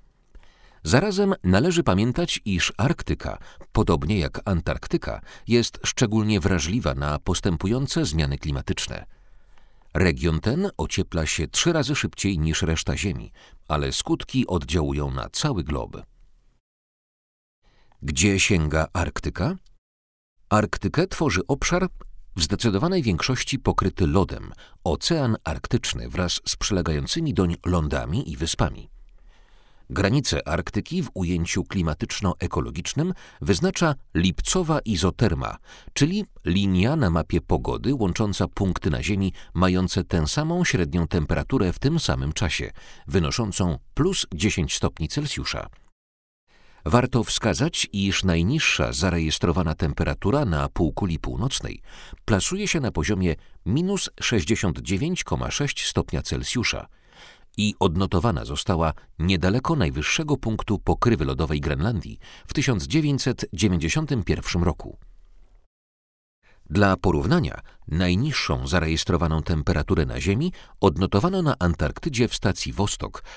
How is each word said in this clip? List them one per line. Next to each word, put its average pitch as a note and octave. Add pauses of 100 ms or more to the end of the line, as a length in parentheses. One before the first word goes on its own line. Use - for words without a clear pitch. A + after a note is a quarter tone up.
(840)
Zarazem G3 (100)
należy D3+
pamiętać, A#2
iż F#2
Arktyka, E2+ (340)
podobnie F2
jak D2
Antarktyka, D#2+ (280)
jest A#2
szczególnie G#2+
wrażliwa F2+
na D2
postępujące G#2
zmiany D2
klimatyczne. - (880)
Region D#2+
ten B2+
ociepla D#2+
się D2+
trzy -
razy D3+
szybciej G2
niż D#2
reszta D#2+
Ziemi, C2 (360)
ale D2
skutki -
oddziałują C#2+
na B1+
cały A2
glob. B1 (2000)
Gdzie G2
sięga D#2
Arktyka? F#2 (920)
Arktykę G#2+
tworzy D#3+
obszar F3 (480)
w F2
zdecydowanej A#2+
większości B2
pokryty -
lodem, D2 (320)
Ocean C3+
Arktyczny -
wraz F2
z -
przylegającymi F2
doń F2 (100)
lądami E2
i C#2+
wyspami. - (1040)
Granice G2
Arktyki F2
w -
ujęciu E2+
klimatyczno-ekologicznym F2 (280)
wyznacza F3+ (200)
lipcowa E3+
izoterma, E2+ (360)
czyli F#3 (200)
linia G2
na A2+
mapie E2
pogody -
łącząca G#2
punkty F#2
na C2+
Ziemi F#2+ (220)
mające F#2
tę D#2+
samą E3
średnią E2+
temperaturę F2
w -
tym D#3
samym C2+
czasie, - (360)
wynoszącą F#2+ (160)
plus F3
dziesięć D#2+
stopni -
Celsjusza. - (1160)
Warto A#2
wskazać, -
iż G2
najniższa E2+
zarejestrowana E2
temperatura A2
na C#2+
półkuli E2
północnej - (420)
plasuje F#3
się E3
na G#2+
poziomie F2+ (320)
minus F3+ (100)
sześćdziesiąt G#2+
dziewięć C#3
koma B2+
sześć -
stopnia -
Celsjusza - (720)
i G#2
odnotowana F2+
została D#2+ (260)
niedaleko F#2
najwyższego C3+
punktu A2
pokrywy G2+
lodowej C#2+
Grenlandii D2 (280)
w -
tysiąc C3+
dziewięćset C#3+
dziewięćdziesiątym F#2+
pierwszym E2+
roku. - (1700)
Dla F#2+
porównania, F#2 (280)
najniższą F2+
zarejestrowaną D#2+
temperaturę D2+
na A#1+
Ziemi B2 (280)
odnotowano G2+
na D3
Antarktydzie G2
w -
stacji -
Wostok - (140)